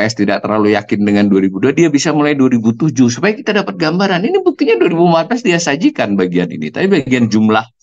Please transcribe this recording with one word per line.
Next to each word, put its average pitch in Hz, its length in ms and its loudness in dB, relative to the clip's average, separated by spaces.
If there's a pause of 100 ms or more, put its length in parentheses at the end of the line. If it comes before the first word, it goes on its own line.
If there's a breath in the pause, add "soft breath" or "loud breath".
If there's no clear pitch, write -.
S 113 160 -4
tidak 101 240 -2
terlalu 107 320 0
yakin 101 320 -2
dengan 104 240 2
dua 95 160 2
ribu 95 160 -4
dua, 131 80 2
dia 156 160 2
bisa 143 240 0
mulai 147 240 0
dua 131 160 2
ribu 117 240 0
tujuh 131 320 0
supaya 160 320 -2
kita 226 160 -4
dapat 196 240 -4
gambaran. 175 400 0
Ini 349 240 -2
buktinya 370 400 0
dua 208 80 2
ribu 170 160 2
empat 165 240 2
belas 240 160 -4
dia 170 160 0
sajikan 143 560 -2
bagian 90 320 0
ini, 76 240 -8
tapi 190 160 0
bagian 127 400 0
jumlah 110 320 2 (200)